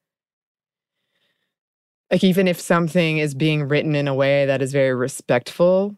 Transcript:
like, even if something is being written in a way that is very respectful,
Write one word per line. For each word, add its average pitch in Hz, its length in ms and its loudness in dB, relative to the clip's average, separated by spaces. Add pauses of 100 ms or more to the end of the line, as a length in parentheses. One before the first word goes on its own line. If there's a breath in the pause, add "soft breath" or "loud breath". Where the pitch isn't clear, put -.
(2000)
like, 185 120 2
even 185 240 2
if 175 140 0
something 170 560 0
is 151 160 -2
being 151 340 -2
written 147 280 0
in 143 120 -2
a 139 60 -2
way 139 320 2
that 135 160 0
is 131 100 -2
very 135 220 0
respectful, 175 1040 0